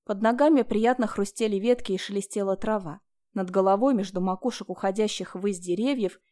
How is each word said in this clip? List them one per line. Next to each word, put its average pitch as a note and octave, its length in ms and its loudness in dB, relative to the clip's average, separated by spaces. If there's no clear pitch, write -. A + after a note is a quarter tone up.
Под G3+ 120 -6
ногами B3+ 400 4
приятно A#3 440 2
хрустели G#3 500 -2
ветки A#3+ 360 0
и F#3 40 0
шелестела G3 600 -4
трава. G3 440 -4
Над F#3 180 -4
головой, G3 440 4
между F#3+ 260 -2
макушек F#3+ 480 -2
уходящих G3 680 -2
ввысь F#3 240 -2
деревьев, G3+ 580 -2